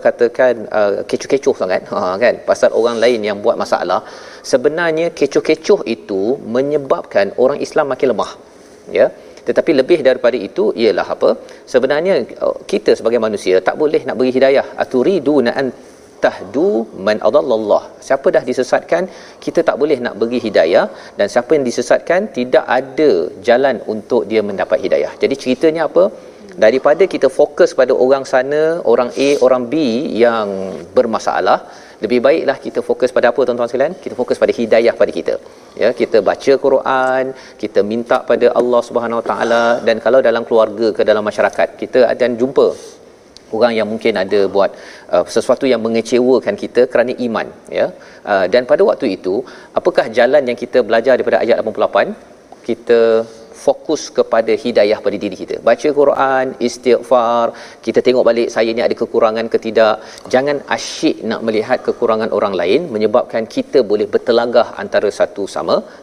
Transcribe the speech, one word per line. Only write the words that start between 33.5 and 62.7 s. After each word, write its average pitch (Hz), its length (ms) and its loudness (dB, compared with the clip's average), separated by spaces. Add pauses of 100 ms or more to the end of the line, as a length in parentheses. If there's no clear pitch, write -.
sekalian? 139 220 -2 (100)
Kita - 160 -10
fokus 123 240 -2
pada 101 160 2
hidayah 113 420 2
pada 95 160 0
kita. 67 180 -4 (460)
Ya, 107 80 2 (100)
kita 113 180 0 (120)
baca 135 240 2 (120)
Quran, 131 580 0 (380)
kita 104 180 -4 (120)
minta 117 260 -2 (140)
pada 120 160 4 (120)
Allah 120 280 2
Subhanahu 117 320 -4
Wa 113 120 -4
Taala, 117 320 0 (240)
dan 110 180 2
kalau 127 220 4
dalam 117 200 0
keluarga 110 400 2 (100)
ke 113 140 2
dalam 104 180 0
masyarakat, 98 520 -2
kita 107 180 0 (140)
akan 120 280 -2
jumpa 131 260 2 (920)
orang 117 220 2
yang 104 120 -2
mungkin 110 320 -2
ada 98 180 0 (140)
buat, 95 160 2 (400)
uh, 87 240 2
sesuatu 120 380 0
yang 113 140 -2
mengecewakan 117 760 2
kita - 180 0 (100)
kerana 120 240 0 (120)
iman, 107 200 -4 (320)
ya. 123 80 0 (440)
Uh, 98 220 2
dan 123 180 4
pada 160 200 4
waktu - 180 -2 (100)
itu, 92 160 -4 (440)
apakah - 280 0 (120)
jalan 131 320 4
yang 117 120 -6
kita 120 240 0
belajar 113 320 2
daripada 113 240 0
ayat 110 160 2
lapan 107 160 -4
puluh 104 140 0
lapan? 113 180 2 (640)
Kita 117 320 2 (640)
fokus 143 360 -2 (160)
kepada 113 360 2 (100)
hidayah 107 420 2
pada 101 160 -4
diri 98 200 -6
kita. - 140 -10 (120)
Baca 123 220 2 (100)
Quran, 135 460 2 (220)
istighfar, 117 800 2 (400)
kita 113 200 0
tengok 123 220 4
balik 117 280 2
saya 113 220 0
ni 120 80 -2
ada - 140 0
kekurangan 113 540 0
ke 113 120 2
tidak. 110 300 4 (380)
Jangan 139 240 2 (180)
asyik - 400 -4 (140)
nak 113 180 -4
melihat 113 400 0
kekurangan 110 500 0
orang 104 240 0
lain 101 200 2 (140)